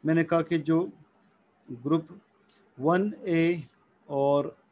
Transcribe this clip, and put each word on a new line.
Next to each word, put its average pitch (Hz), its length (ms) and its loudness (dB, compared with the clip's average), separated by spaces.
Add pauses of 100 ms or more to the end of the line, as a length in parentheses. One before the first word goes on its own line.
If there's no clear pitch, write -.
मैंने 160 200 2
कहा 165 180 0
कि 165 180 -2
जो 160 200 2 (880)
ग्रुप 143 400 -4 (720)
वन 180 340 0 (140)
ए 165 360 0 (460)
और 143 480 0 (160)